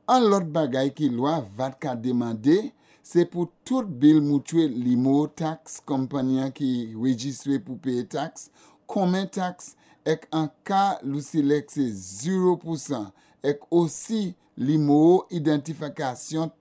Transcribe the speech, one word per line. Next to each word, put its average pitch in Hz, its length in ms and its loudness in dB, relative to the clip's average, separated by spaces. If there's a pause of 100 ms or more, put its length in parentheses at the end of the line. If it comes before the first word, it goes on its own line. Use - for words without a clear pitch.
An 247 160 6
lòt 196 240 2
bagay 139 480 0
ki 143 160 0
lwa 139 320 0
vat 120 340 -8
ka 135 140 -6
demande, 120 640 2 (480)
se 175 200 2
pou 175 220 -6 (140)
tout 254 260 -2
bil 151 340 6
moutwe 147 460 0
limo 127 600 2
taks, 160 520 -8
konpani 131 640 -2
a 135 100 -4
ki 123 460 -4
rejistre 127 640 -2
pou 120 180 -12
peye 123 260 -4
taks, - 440 -8 (400)
konmen 190 400 0
taks, - 460 -8 (300)
ek 156 240 -2
an 156 180 -2 (180)
ka 196 400 0
Luselek 143 640 0
se 143 160 -2
zewo 120 720 0
pou 160 240 -6
san, 110 300 -6 (320)
ek 143 260 0
osi 175 640 0 (220)
limo 151 760 4
identifikasyon 156 1200 -4 (120)